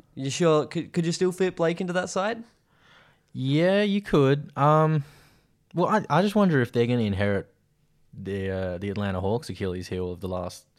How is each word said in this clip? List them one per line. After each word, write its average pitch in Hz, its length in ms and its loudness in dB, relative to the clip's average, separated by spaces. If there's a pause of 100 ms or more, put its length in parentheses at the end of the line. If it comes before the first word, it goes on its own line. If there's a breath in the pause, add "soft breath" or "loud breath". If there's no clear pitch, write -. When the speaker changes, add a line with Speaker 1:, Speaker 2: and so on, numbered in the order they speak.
(140)
Speaker 1:
You 135 160 -6
sure? 156 360 2
Could, - 260 -8
could 175 120 0
you 170 80 -2
still 185 200 0
fit 180 240 -2
Blake 170 260 0
into 175 100 -4
that 185 160 -2
side? 226 360 -4 (880 soft breath)
Speaker 2:
Yeah, 160 500 2
you 202 200 0
could. 143 540 2
Um, 156 480 4 (680 loud breath)
well, 170 140 0
I, 208 220 2
I 156 120 4
just 202 120 0
wonder 185 260 4
if 120 120 0
they're 120 140 2
gonna 123 160 2
inherit 101 460 0 (640)
the, 95 380 -6
uh, 92 280 -4
the 101 120 -6
Atlanta 98 300 -4
Hawks' 104 280 -4
Achilles 92 400 -6
heel 90 240 -6
of 87 80 -12
the 92 80 -8
last, 90 380 -8 (120)